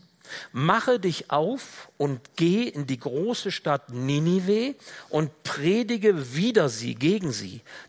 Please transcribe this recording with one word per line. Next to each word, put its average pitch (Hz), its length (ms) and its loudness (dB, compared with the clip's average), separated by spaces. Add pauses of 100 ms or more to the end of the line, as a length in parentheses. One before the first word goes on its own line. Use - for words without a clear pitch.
(520)
Mache 214 480 2
dich 180 320 -2
auf 165 680 -2
und 139 240 -2 (140)
geh 190 320 4
in 147 180 -6
die 127 140 -4
große 175 520 -4
Stadt - 380 -2
Ninive 180 840 2 (340)
und 151 320 -2
predige 190 920 2
wider 190 340 4
sie, 117 240 -4
gegen 160 380 2
sie, 107 300 -8 (280)